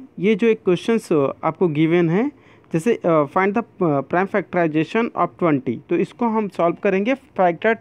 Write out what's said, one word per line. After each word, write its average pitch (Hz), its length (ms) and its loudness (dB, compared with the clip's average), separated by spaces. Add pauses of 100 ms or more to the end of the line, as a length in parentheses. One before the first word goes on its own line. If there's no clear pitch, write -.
(180)
ये 196 160 2
जो 220 120 0
एक 220 180 0
क्वेश्चंस 202 480 0 (320)
आपको 160 240 0
गिवन 160 420 2
है, 220 200 0 (420)
जैसे, 170 220 0
अ, - 140 -4
find 165 440 2
the, 220 120 -2 (180)
अ, 147 180 0
prime 175 300 -2
factorization 170 880 -2
of 165 120 0 (140)
twenty, 139 340 0 (120)
तो 175 80 -2
इसको 202 300 -2
हम 220 220 -2
सॉल्व 170 340 -2
करेंगे 202 320 0
फैक्टर 190 680 0